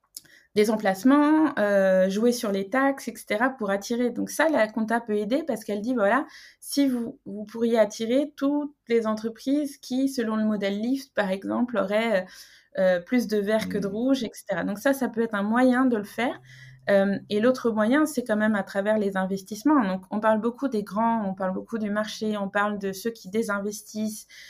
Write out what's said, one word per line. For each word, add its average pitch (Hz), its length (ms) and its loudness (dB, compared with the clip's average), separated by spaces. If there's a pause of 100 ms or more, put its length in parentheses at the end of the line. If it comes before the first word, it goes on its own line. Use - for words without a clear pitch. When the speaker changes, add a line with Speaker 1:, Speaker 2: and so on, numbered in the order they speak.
(540)
Speaker 1:
des 208 160 2
emplacements, 262 880 4
euh, 190 500 4
jouer 214 260 2
sur 226 180 -4
les 196 180 -2
taxes, 269 380 0
et 220 80 -10
cetera, 220 340 -2
pour 214 220 -4
attirer. 233 400 -2
Donc 202 180 -4
ça, 294 180 0
la 240 200 2
compta 220 340 -2
peut 214 160 -2
aider 214 240 0
parce 269 220 -6
qu'elle 208 180 -6
dit, « 240 140 -2
Voilà, 233 320 2 (320)
si - 280 0
vous, 240 380 -4
vous 208 200 -10
pourriez 226 340 0
attirer 226 560 2
toutes 294 400 -2 (120)
les 226 200 2
entreprises 233 720 -2
qui, 262 300 -2
selon 226 280 -2
le 214 100 0
modèle 202 340 -2
Lyft, 262 360 -4
par 196 160 0
exemple, 208 480 -2
auraient, 208 420 2
euh, 190 40 -6 (540)
euh, 185 200 4
plus 233 260 0
de 208 120 -2
vert 214 320 0
que 202 100 -2
de 190 80 -4
Speaker 2:
Hmm. 196 40 -6
Speaker 1:
rouge, 247 320 0
et 208 100 -4
cetera. » 175 320 -6
Donc 202 140 -4
ça, 277 140 2
ça 262 140 -2
peut 226 140 -4
être 226 120 -2
un 202 100 -2
moyen 247 420 4
de 233 120 2
le 208 60 -4
faire. 269 360 -4 (500)
Euh, 196 280 4 (120)
et 208 100 0
l'autre 247 320 2
moyen, 226 340 4
c'est 269 180 -4
quand 214 140 0
même 214 180 2
à 196 80 0
travers 202 340 0
les 196 200 0
investissements. 208 680 0
Donc, 190 260 -2
on 214 120 -4
parle 220 180 4
beaucoup 240 300 -2
des 214 140 -2
grands, 220 440 -2
on 190 60 -4
parle 185 200 -4
beaucoup 202 260 -6
du 214 100 -4
marché, 214 480 -4
on 196 120 -4
parle 208 300 -2
de 196 140 -4
ceux 214 160 -6
qui 226 200 -14
désinvestissent, 214 960 -6 (240)